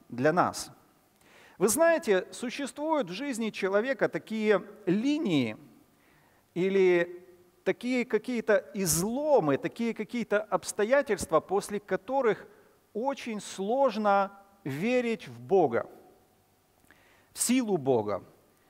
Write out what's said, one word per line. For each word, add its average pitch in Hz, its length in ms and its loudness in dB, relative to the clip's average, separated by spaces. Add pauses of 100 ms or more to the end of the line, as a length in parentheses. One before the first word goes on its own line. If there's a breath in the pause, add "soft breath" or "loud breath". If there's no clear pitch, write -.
для 127 240 2
нас. 139 400 0 (840 soft breath)
Вы 190 120 2
знаете, 233 640 2
существуют 277 800 -4
в - 20 -10
жизни 226 380 -6
человека 208 580 0
такие 214 520 0 (260)
линии 196 680 0 (1000 soft breath)
или 180 680 2 (380)
такие 240 420 -2
какие-то 220 600 0 (100)
изломы, 190 840 2
такие 220 380 -4
какие-то 214 480 -4
обстоятельства, 208 960 0
после 196 400 -2
которых 226 680 -2 (480 soft breath)
очень 233 480 -6
сложно 202 920 0 (320)
верить 226 640 -2
в 120 100 -16
Бога, 127 500 2 (1400 soft breath)
в - 60 -14
силу 233 380 2
Бога. 113 480 0 (460 soft breath)